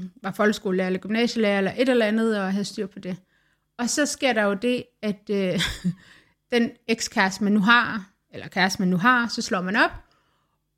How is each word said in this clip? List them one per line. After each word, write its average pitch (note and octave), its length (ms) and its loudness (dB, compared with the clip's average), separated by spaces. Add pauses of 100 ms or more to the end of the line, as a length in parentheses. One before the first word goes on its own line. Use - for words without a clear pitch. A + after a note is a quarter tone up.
(220)
var F#3+ 100 -6
folkeskolelærer F#3+ 540 0
eller F#3 140 -2
gymnasielærer G#3+ 580 0
eller G3 180 0
et A#3+ 120 0
eller A#3+ 180 4
andet, A3 340 0
og F#3+ 120 -2
havde G3 120 -2
styr G3 220 -8
på - 120 -16
det. F#3 180 -8 (640)
Og A#3+ 120 -2
så D4 160 0
sker C4+ 260 0
der G#3+ 100 0
jo G3+ 120 2
det, B3 300 -2 (180)
at, G#3 280 -6
øh, F#3+ 300 0 (440)
<laughs> - 480 -20
den A#3 180 2 (180)
ekskæreste, G#3+ 560 0
man G3+ 80 2
nu G#3 80 4
har, A3 500 2 (220)
eller - 160 -14
kæreste, F#3+ 340 0
man F#3 60 2
nu F#3 80 2
har, A#3+ 320 4
så A3+ 140 -6
slår G3 200 -2
man F#3 140 -2
op, E4 140 4 (880)